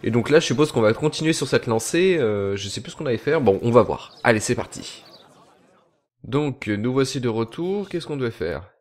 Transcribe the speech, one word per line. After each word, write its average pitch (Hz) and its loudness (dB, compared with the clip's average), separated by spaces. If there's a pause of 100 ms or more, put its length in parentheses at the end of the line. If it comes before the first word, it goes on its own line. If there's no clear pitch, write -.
Et 107 0
donc 113 2
là, 151 8
je - -4
suppose 147 0
qu'on 120 2
va 110 4
continuer 156 -2
sur 151 -2
cette 131 0
lancée, 165 2
euh, 101 0
je 98 -8
sais 101 -8
plus - -14
ce - -18
qu'on 160 -8
allait 120 0
faire, 156 0
bon, 101 4
on 117 0
va 117 8
voir. 80 -4 (120)
Allez, 117 4
c'est - -2
parti. - -10 (1200)
Donc, 139 -4
euh, 104 0
nous 110 -2
voici 135 0
de 120 0
retour, 170 -4
qu'est-ce 170 -8
qu'on 151 -8
devait 127 -2
faire ? 82 -6 (120)